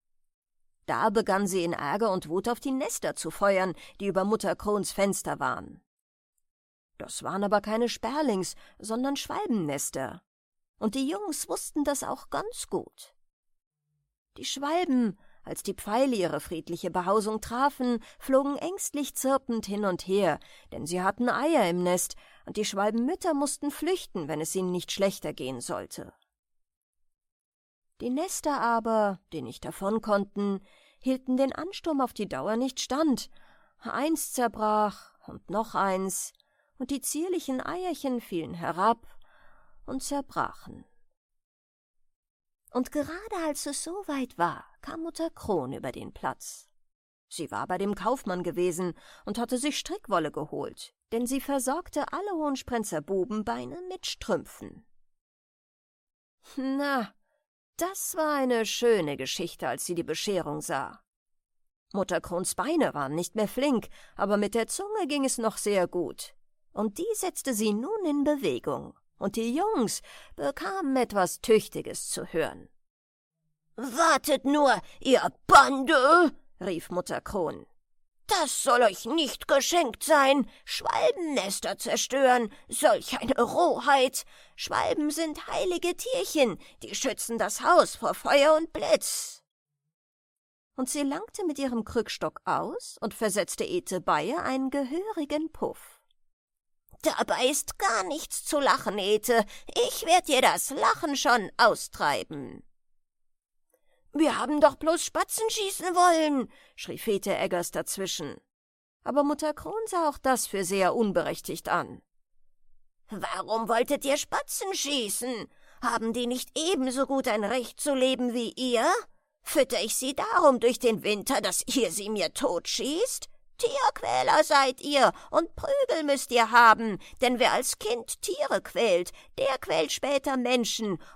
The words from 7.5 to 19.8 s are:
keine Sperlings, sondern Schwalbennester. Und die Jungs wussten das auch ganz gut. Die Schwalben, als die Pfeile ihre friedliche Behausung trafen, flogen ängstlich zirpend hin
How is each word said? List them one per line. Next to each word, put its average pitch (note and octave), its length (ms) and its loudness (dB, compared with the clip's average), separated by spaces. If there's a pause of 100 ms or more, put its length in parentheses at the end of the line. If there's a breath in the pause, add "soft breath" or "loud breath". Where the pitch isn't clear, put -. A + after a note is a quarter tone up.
keine A3 280 0
Sperlings, A3+ 640 -2 (240 soft breath)
sondern B3 380 -4
Schwalbennester. D#3+ 1080 -4 (560)
Und G#3+ 160 -2
die C4+ 140 -2
Jungs F#4+ 400 -6
wussten - 340 -4
das C#4+ 220 -2
auch - 260 -10
ganz - 380 -6
gut. - 480 -10 (1200)
Die - 60 -16
Schwalben, C#4 760 0 (240 soft breath)
als - 200 -10
die G3 120 -4
Pfeile A#3+ 420 0
ihre D#3 240 0
friedliche E3 500 -8
Behausung G3+ 500 0
trafen, B3 600 -2 (160 loud breath)
flogen C#4 380 2
ängstlich E4 580 -6
zirpend C4 520 -2
hin G3+ 180 -4